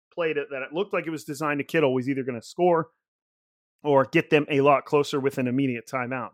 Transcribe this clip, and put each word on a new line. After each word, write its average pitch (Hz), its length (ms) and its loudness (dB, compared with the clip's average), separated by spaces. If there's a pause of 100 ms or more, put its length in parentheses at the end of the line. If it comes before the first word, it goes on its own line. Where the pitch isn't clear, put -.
(120)
play 165 220 -2
that, 143 160 -6
that 131 120 -8
it 131 120 -12
looked 202 180 -6
like 175 140 -4
it 165 40 -6
was 151 140 -8
designed 147 360 -4
to 131 40 -4
Kittle 147 300 2
was 127 140 -2
either 135 160 -4
gonna 120 180 -8
score 175 460 0 (960)
or 139 220 6
get 160 240 0
them 151 200 4
a 139 100 2
lot 139 240 4
closer 147 360 0
with 135 180 -2
an 127 80 -2
immediate 127 400 -2
timeout. 123 480 -6